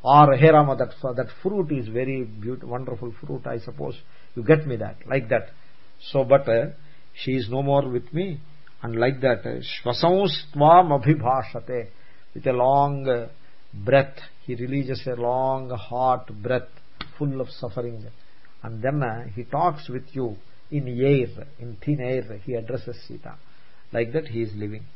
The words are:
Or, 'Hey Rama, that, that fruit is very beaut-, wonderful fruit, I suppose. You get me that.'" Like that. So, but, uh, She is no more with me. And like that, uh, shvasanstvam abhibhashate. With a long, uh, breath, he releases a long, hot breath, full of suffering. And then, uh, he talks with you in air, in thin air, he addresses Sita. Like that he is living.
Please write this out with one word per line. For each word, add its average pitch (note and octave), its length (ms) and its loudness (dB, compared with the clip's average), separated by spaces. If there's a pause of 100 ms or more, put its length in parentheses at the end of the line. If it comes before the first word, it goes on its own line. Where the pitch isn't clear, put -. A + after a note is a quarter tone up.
Or, C#3 340 10
'Hey D3+ 140 10
Rama, D3 280 8
that, B2 160 0 (240)
that B2 100 -2 (140)
fruit F#3+ 300 0
is B2 160 -2
very B2+ 360 -2
beaut-, A2 400 -8
wonderful B2 560 -6
fruit, C#3+ 260 -8
I B2 120 -4
suppose. C3+ 420 -8 (360)
You A#2 80 -6
get D3+ 240 4
me B2 100 -4
that.'" G#2 200 -8 (100)
Like B2 220 -2
that. A#2+ 200 0 (500)
So, - 240 -2
but, C3+ 240 4
uh, A2+ 200 2 (560)
She C3 80 -2
is A#2+ 180 -2
no C3 120 -2
more C#3 260 4
with B2 260 -4
me. F3 260 -4 (420)
And A2+ 160 -4
like B2+ 240 2
that, B2 240 2
uh, A#2+ 140 -4 (240)
shvasanstvam E3 1120 6
abhibhashate. B2+ 920 0 (440)
With - 140 -4
a C3 60 4
long, C#3 540 4
uh, A#2 200 0 (460)
breath, B2 440 4 (280)
he B2+ 100 -4
releases B2+ 520 -4
a B2 80 -2
long, B2+ 540 0
hot B2+ 600 0 (100)
breath, B2 280 0 (480)
full C#3 240 -2
of A#2+ 80 -4
suffering. A#2 560 -6 (580)
And A2+ 180 -8
then, C#3 220 0
uh, A#2 220 -4 (100)
he B2 80 -6
talks D3+ 460 -2
with - 240 -8
you A#2 240 -4 (340)
in C#3 160 -2
air, B2+ 400 4 (320)
in A#2 240 -10
thin D3 160 0
air, B2 460 -4
he B2+ 80 -4
addresses A#2 440 -6 (100)
Sita. - 280 -12 (560)
Like A#2 220 0
that D#3 140 -2
he A2+ 160 -2
is G#2 100 -4
living. G#2 320 -8 (100)